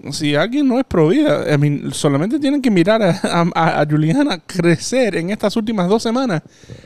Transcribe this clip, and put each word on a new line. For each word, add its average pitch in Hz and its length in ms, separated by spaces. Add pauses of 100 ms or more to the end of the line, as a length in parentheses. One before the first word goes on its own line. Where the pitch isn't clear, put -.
(140)
si 147 220
alguien 226 340
no 240 100
es 262 60
pro 156 240
vida, 185 440
I 143 40
mean, 143 340
solamente 156 480
tienen 277 220
que 247 100
mirar 202 320
a, 185 80
a, 170 420
a, 160 280
a 151 40
Juliana 160 540
crecer 180 800
en 170 140
estas 214 260
últimas 214 320
dos 220 120
semanas 233 420 (420)